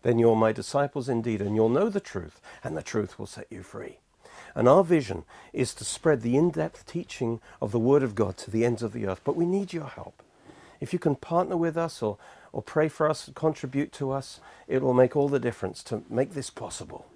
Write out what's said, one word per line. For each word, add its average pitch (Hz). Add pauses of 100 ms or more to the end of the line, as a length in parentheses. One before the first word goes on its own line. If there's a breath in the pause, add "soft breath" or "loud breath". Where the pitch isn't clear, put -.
then 117
you're 117
my 110
disciples 139
indeed, 113
and 101
you'll 110
know 160
the 202
truth, 85 (240 loud breath)
and 156
the 156
truth -
will 104
set -
you 98
free." - (560 loud breath)
And 120
our 170
vision 135 (260 loud breath)
is -
to -
spread 143
the 120
in-depth 160
teaching 117 (200 loud breath)
of 110
the 120
Word 131
of 113
God 101
to -
the 113
ends 117
of 107
the 113
earth, 95
but 143
we 170
need 185
your 156
help. - (560 loud breath)
If 135
you 175
can 143
partner 180
with 165
us 165
or, 104 (360 loud breath)
or 113
pray 160
for 151
us -
and -
contribute 143
to 135
us, - (300 loud breath)
it 131
will 131
make 127
all 143
the 139
difference -
to 107
make 131
this 139
possible. - (100)